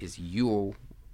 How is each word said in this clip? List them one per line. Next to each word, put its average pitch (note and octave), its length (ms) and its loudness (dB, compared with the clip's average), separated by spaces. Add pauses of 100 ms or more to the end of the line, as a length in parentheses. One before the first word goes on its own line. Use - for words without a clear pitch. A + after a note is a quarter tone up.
is F2 180 -8
you G2+ 560 2 (400)